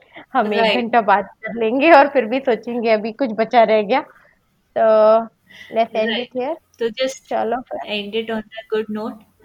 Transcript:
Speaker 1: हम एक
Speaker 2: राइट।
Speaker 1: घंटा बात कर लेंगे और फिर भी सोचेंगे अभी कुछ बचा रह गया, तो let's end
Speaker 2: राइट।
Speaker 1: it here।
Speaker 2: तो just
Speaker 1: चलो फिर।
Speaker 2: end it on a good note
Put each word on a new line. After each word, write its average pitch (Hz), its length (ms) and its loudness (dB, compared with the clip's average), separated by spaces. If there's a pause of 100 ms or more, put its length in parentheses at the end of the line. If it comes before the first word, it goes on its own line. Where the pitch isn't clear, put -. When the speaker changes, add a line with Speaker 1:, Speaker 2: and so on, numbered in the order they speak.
(320)
Speaker 1:
हम 214 220 0
एक 226 60 0
Speaker 2:
राइट। 220 180 2
Speaker 1:
घंटा 233 220 0
बात 202 240 2
कर 202 300 -14
लेंगे 247 380 2
और 285 160 8
फिर 262 160 0
भी 240 160 -4
सोचेंगे 233 500 -4
अभी 220 220 -2
कुछ 240 200 -4
बचा 220 300 2
रह 214 200 4
गया, 220 180 0 (800)
तो 220 400 6 (560)
let's 226 160 0
end 226 200 -2
Speaker 2:
राइट। 240 180 -4
Speaker 1:
it - 80 -12
here। 269 200 -6 (220)
Speaker 2:
तो 233 100 -4
just 262 400 -8
Speaker 1:
चलो 226 320 -4
फिर। 220 180 -12
Speaker 2:
end 208 380 -8
it 226 200 -6
on 214 80 -8
a - 320 -10
good 214 200 -6
note 214 220 -10 (260)